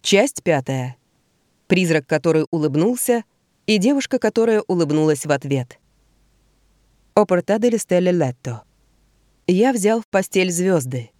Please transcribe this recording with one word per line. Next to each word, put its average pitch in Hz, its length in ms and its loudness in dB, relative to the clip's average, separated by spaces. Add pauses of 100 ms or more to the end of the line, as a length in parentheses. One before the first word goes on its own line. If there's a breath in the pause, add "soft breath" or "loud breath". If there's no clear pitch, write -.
(140)
Часть 214 280 0
пятая. 131 560 -2 (680)
Призрак, 165 380 0
который 156 440 0
улыбнулся, 175 760 -2 (400)
и 214 140 2
девушка, 262 400 0
которая 220 420 0
улыбнулась 156 640 0
в 151 80 -2
ответ. 135 460 -4 (1400)
О 208 100 4
portata 185 340 0
delle 226 200 0
stelle 180 340 0
letto. 127 460 -4 (880)
Я 208 260 2
взял 220 300 0
в - 40 -16
постель 185 460 0
звезды. 147 680 -2